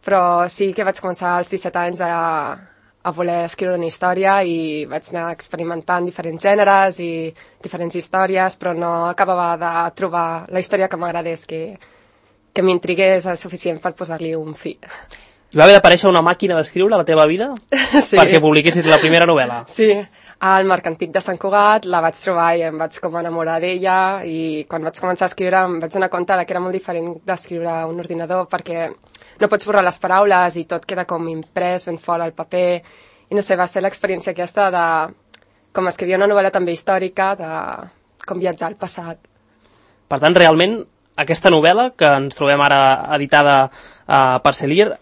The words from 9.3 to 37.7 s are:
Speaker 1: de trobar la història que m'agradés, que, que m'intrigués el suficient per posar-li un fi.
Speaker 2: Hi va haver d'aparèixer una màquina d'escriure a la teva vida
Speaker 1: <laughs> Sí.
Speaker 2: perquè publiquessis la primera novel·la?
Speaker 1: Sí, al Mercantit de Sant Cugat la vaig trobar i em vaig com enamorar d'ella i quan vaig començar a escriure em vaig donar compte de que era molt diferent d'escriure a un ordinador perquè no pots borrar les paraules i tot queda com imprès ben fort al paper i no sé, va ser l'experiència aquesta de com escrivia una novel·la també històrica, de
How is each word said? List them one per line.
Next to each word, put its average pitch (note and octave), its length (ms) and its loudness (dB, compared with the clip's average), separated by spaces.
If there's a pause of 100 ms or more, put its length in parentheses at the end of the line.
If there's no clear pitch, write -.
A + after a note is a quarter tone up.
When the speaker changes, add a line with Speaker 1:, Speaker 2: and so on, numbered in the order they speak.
Speaker 1:
de E3+ 160 -4 (240)
trobar E3+ 300 -4 (200)
la F#3 140 -4
història F#3+ 260 -2
que F3+ 140 -6
m'agradés, E3+ 480 -6
que, D#3+ 140 -10 (920)
que F#3 60 0
m'intrigués F#3 640 0
el F3 160 -6
suficient E3+ 400 -8
per F3+ 160 -6
posar-li E3 400 -8
un D#3 160 -10
fi. - 240 -12 (760)
Speaker 2:
Hi D3+ 40 2
va D#3 80 10
haver G3+ 120 10
d'aparèixer F3+ 320 6
una F3 160 4
màquina F3 320 0
d'escriure F#3 380 0
a F3+ 60 2
la - 40 -2
teva D#3 240 6
vida A3 220 -4 (260)
Speaker 1:
<laughs> C4+ 240 4
Sí. - 160 2
Speaker 2:
perquè E3+ 240 8
publiquessis D#3 480 4
la D#3 80 8
primera E3 320 4
novel·la? B2 300 2 (100)
Speaker 1:
Sí, A3 160 0 (580)
al F#3+ 220 4
Mercantit F3 480 -2
de F#3 80 0
Sant F3+ 160 -6
Cugat G#3 480 2
la F3+ 160 -2
vaig E3 160 -2
trobar E3+ 300 -2 (100)
i E3 80 -2
em D#3 160 -8
vaig D#3+ 180 -8
com E3 200 -8
enamorar E3 420 -4
d'ella F#3 360 -2 (280)
i D#3+ 420 -6
quan E3 140 -8
vaig D#3+ 160 -8
començar F#3 300 -2
a - 20 -4
escriure F#3 320 -2
em F3+ 180 -2
vaig D#3+ 140 -10
donar F#3+ 160 -2
compte F3+ 300 -2
de E3+ 100 -4
que F#3 60 -6
era F3+ 80 -4
molt F#3 100 -6
diferent F3 380 -8 (180)
d'escriure E3+ 400 -8
a E3 160 -4
un E3+ 160 -10
ordinador F3 480 -6
perquè E3 380 -6 (560)
no G3+ 80 0
pots G#3 180 -2
borrar G3+ 160 4
les F3+ 160 -2
paraules F3+ 560 2
i D#3+ 80 -8
tot E3+ 240 -8
queda F3+ 160 -6
com E3 240 -6
imprès F3+ 560 -6
ben E3 160 -10
fort E3+ 240 -4
al E3 80 -8
paper F3+ 320 -4 (640)
i G3+ 80 -2
no G3+ 80 -2
sé, G3 100 -2
va F3 140 0
ser F#3+ 160 -4
l'experiència F#3+ 480 -6
aquesta F3+ 400 -2
de E3+ 100 0 (920)
com F#3 180 0
escrivia F#3 240 -2
una G3+ 160 2
novel·la G3 180 2
també F3 220 -2
històrica, F#3+ 640 -2
de D#3+ 160 -12 (720)